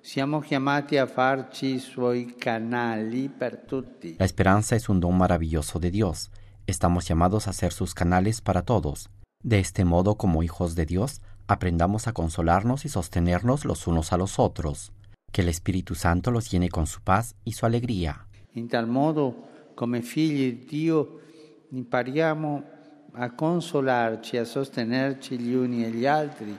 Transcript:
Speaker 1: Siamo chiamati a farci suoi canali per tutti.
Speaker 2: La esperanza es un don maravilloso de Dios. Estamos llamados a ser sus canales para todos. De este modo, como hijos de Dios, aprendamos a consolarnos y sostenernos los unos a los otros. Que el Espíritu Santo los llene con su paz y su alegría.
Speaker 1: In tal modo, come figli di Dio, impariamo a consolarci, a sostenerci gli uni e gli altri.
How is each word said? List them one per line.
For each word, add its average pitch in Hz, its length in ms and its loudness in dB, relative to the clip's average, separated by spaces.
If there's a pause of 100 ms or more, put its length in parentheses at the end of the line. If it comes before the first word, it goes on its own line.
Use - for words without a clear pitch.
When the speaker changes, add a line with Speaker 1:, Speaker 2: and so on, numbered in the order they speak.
Speaker 1:
Siamo 143 400 -2
chiamati 143 560 0
a 131 100 4
farci 131 720 0
suoi 123 560 -2
canali 117 920 -2
per 120 380 -8
tutti. 120 520 -8
Speaker 2:
La 95 80 2
esperanza 98 500 4
es - 120 -2
un 95 120 4
don 87 160 2
maravilloso 82 640 2
de 85 100 0
Dios. 92 400 -2 (360)
Estamos 87 420 0
llamados 87 400 2
a 92 40 -4
ser 87 200 -2
sus - 220 -4
canales 92 460 2
para 87 220 0
todos. 76 480 -2 (320)
De 110 160 2
este 95 260 2
modo, 90 320 4
como 82 260 2
hijos 85 340 -2
de 82 100 0
Dios, 95 340 -2 (260)
aprendamos 92 600 2
a 117 40 -4
consolarnos 87 720 2
y 143 60 -6
sostenernos 87 760 0
los - 220 -2
unos 82 260 2
a 90 60 2
los 95 200 -2
otros. 85 540 -2 (400)
Que - 80 0
el 87 80 4
Espíritu 92 460 -2
Santo 90 360 2
los 117 200 0
llene 90 180 2
con 82 180 -2
su - 140 -8
paz 104 440 0
y 117 80 -6
su - 120 -6
alegría. 113 640 -2 (280)
Speaker 1:
In 117 140 -8
tal 117 180 0
modo, 139 640 0 (260)
come 120 280 -2
figli 139 500 0
di 117 140 -12
Dio, 156 540 0 (500)
impariamo 143 960 -2 (500)
a 120 160 -6
consolarci, 131 1040 0
a 117 80 0
sostenerci 131 960 -4
gli 120 160 -2
uni 123 300 0
e 113 60 -4
gli 117 160 -2
altri. 143 520 -2